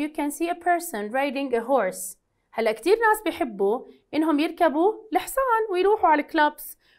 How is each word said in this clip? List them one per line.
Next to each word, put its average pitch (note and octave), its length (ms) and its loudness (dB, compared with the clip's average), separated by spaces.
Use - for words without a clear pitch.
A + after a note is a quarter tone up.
you D4+ 60 -4
can D4 280 -4
see E4+ 120 -2
a F4 60 -2
person E4+ 340 -2
riding C4+ 440 -2
a A3+ 60 2
horse. A3+ 560 -2
هلا A3 200 0
كتير E4+ 280 2
ناس G#4+ 260 2
بيحبوا A3+ 600 -2
إنهم D#4 260 2
يركبوا E4 540 2
الحصان A4+ 480 0
ويروحوا G4 380 2
على D4 120 4
الكلابس D4+ 560 -2